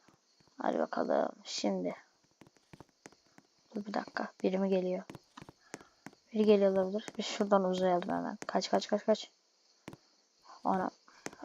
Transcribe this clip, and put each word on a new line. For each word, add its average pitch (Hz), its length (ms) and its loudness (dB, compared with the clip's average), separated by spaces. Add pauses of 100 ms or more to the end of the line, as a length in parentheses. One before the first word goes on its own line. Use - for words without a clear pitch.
(600)
Hadi - 180 0
bakalım. - 500 0 (140)
Şimdi. 185 520 -4 (1800)
Dur 202 100 -6
bir 202 80 -8
dakika. - 380 -6 (120)
Biri 185 140 0
mi 190 120 0
geliyor? 185 340 0 (1300)
Biri 214 120 2
geliyor 196 260 8
olabilir. 190 340 0 (120)
Biz 208 80 -6
şuradan 202 380 2
uzayalım 185 460 2
hemen. 170 280 -4 (100)
Kaç, - 220 -2
kaç, 196 180 2
kaç, 208 180 -2
kaç. - 260 0 (1300)
Ana. 190 260 0 (560)